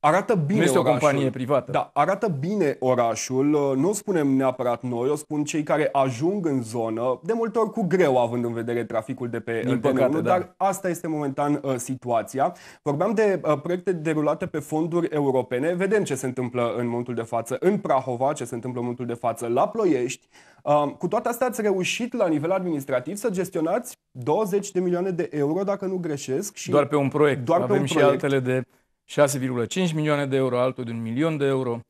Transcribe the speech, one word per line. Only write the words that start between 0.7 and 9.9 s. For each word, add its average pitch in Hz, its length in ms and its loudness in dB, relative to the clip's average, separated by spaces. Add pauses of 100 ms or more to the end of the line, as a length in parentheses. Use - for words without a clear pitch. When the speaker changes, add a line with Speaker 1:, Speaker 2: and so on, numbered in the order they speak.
Speaker 2:
o - 20 6
Speaker 1:
orașul. 123 200 4
Speaker 2:
companie 139 300 2
privată. 127 400 -2
Speaker 1:
Da, 127 240 -2
arată 190 340 2
bine 160 500 0
orașul. 131 960 2
Nu 165 160 2
spunem 185 340 0
neapărat 131 560 0
noi, 123 260 -2
o 147 60 2
spun 147 300 -4
cei 147 180 -4
care 151 300 0
ajung 143 540 0
în 135 160 0
zonă, 113 600 -2
de 175 100 -4
multe 226 260 -2
ori 220 120 2
cu 220 160 -2
greu, 156 320 4
având 120 260 0
în 120 80 -2
vedere 117 320 -2
traficul 117 440 -4
de 117 120 -6
pe, 113 240 -4
Speaker 2:
Din 127 80 0
Speaker 1:
uh, 127 80 0
D 110 40 -12
N - 20 4
unu, 135 80 4